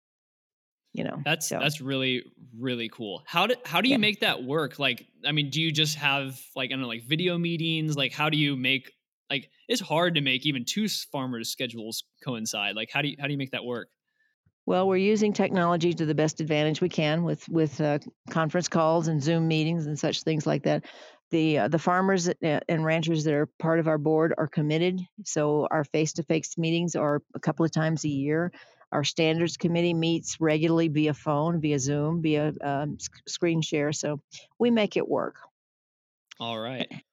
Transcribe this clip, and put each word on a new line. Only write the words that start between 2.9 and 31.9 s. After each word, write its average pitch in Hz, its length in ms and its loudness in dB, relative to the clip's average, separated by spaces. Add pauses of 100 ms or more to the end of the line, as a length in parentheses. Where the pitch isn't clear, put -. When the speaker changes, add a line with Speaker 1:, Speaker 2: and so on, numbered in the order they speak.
Speaker 2:
How 175 180 0
do, 220 100 -4 (100)
how 170 160 -2
do 247 80 2
you 277 60 4
Speaker 1:
Yeah. - 20 2
Speaker 2:
make 214 240 0
that 165 220 -2
work? 143 360 -4
Like, 131 260 -2 (200)
I 143 80 -2
mean, 147 160 -2
do 143 120 -2
you 160 100 0
just 151 260 0
have, 139 420 -2 (160)
like, 131 140 -6
I 135 40 -6
don't 131 80 -4
know, 127 60 -6
like, 113 160 -8
video 170 340 0
meetings? 160 600 -2
Like, 135 160 -2
how 151 160 0
do 151 80 0
you 143 180 2
make 127 380 0 (360)
like, 139 200 -4 (180)
it's 240 140 0
hard 170 340 2
to 147 60 2
make 131 240 0
even 131 200 0
two 214 200 -2
s-, - 260 -4
farmers' 127 380 -4
schedules 113 540 -8 (200)
coincide. 110 520 -4
Like, 110 160 -6
how 143 100 0
do 147 80 0
you, - 100 -10
how 143 80 -4
do 147 40 -2
you 143 60 -2
make 135 140 -6
that 120 140 -8
work? 120 240 -6 (800)
Speaker 1:
Well, 185 200 4
we're 190 100 4
using 208 340 4
technology 175 640 2
to 156 120 -2
the 151 100 0
best 156 260 0
advantage 151 400 0
we 180 80 2
can 160 340 0
with, 156 260 -2
with, 156 300 0
uh, 147 200 2 (300)
conference 160 380 0
calls 160 400 2
and 160 140 0
Zoom 165 260 2
meetings 160 380 0
and 147 120 -4
such - 260 -2
things 160 240 0
like 151 160 0
that. 156 220 0 (460)
The, 160 260 4
uh, 104 100 2
the 156 120 2
farmers, 185 500 2
uh, 156 300 0 (100)
and 160 160 0
ranchers 160 380 0
that 156 100 2
are 147 140 2 (120)
part 165 200 2
of 160 80 2
our 156 100 2
board 156 400 2
are 151 100 0
committed, 170 540 0 (220)
so 151 460 0
our 151 140 2
face-to-face 156 760 -2
meetings 170 380 0
are 147 260 2 (120)
a 143 60 -10
couple 165 260 0
of 156 60 2
times 160 340 0
a 151 40 0
year. 147 420 0 (400)
Our 143 120 0
standards 165 540 2
committee 170 380 2
meets 165 440 0
regularly 160 480 4
via 151 260 2
phone, 156 460 0
via 147 200 2
Zoom, 147 420 0